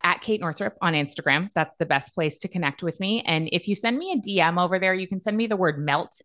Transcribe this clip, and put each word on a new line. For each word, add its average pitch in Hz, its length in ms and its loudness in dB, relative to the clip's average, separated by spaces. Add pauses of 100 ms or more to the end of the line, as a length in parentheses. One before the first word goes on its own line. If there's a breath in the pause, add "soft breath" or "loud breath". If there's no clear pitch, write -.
at 175 200 2
Kate 214 180 0
Northrup 180 400 -4
on 165 140 2
Instagram, 147 580 2
that's 160 240 0
the 165 80 -2
best 143 300 0
place 156 240 -2
to 185 100 -8
connect 156 340 -2
with 165 160 -4
me. 202 280 -2
And 160 260 0
if - 160 -2
you 202 60 0
send 233 240 -2
me 370 140 -4
a 262 80 0
D 196 200 0
M 165 160 4
over 180 220 2
there, 185 160 2
you 185 140 -4
can 190 120 -4
send 214 160 -2
me 226 100 0
the 214 100 0
word 156 220 2
melt, 147 460 -2